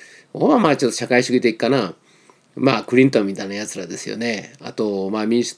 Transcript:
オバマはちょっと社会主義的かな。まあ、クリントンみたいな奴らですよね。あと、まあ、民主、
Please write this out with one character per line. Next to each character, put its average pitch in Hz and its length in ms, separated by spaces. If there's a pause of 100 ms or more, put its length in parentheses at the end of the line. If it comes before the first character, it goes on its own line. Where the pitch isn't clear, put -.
(320)
オ 208 160
バ 277 100
マ 180 80
は 143 80
ち 131 100
ょ 117 40
っ - 20
と - 60
社 120 100
会 123 160
主 - 60
義 123 120
的 117 160
か 117 120
な。 113 240 (600)
ま 127 240
あ、 104 40
ク 120 140
リ 131 80
ン 135 60
ト 113 120
ン 98 40
み 98 60
た 101 120
い - 20
な 98 80
奴 101 240
ら 90 80
で - 80
す - 140
よ 104 80
ね。 - 420
あ - 140
と、 101 360
ま 107 120
あ、 107 40
民 117 200
主、 - 120